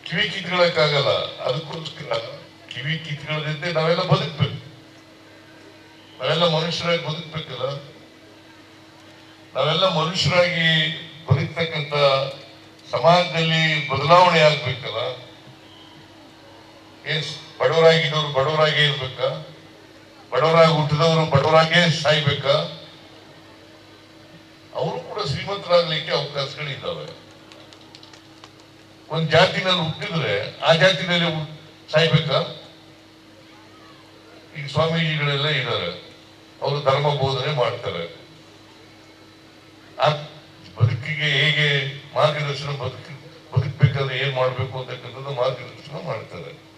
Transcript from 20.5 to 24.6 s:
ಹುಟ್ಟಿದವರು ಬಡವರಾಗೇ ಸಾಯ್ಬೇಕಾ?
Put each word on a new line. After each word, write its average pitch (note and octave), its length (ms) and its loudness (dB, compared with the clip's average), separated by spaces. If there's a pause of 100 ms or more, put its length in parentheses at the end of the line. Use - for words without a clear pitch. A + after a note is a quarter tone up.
ಹುಟ್ಟಿದವರು D#3 540 2
ಬಡವರಾಗೇ D#3+ 640 4
ಸಾಯ್ಬೇಕಾ? C#3+ 640 2 (2250)